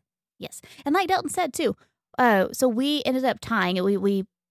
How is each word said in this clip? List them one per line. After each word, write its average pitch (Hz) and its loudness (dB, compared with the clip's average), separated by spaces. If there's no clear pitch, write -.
Yes. - -14
And 294 2
like 370 0
Delton 359 0
said, 349 -4
too, 247 -2
uh, 220 4
so 254 2
we 277 0
ended 262 0
up 240 0
tying 185 0
it. 180 0
We, 202 2
we, 196 0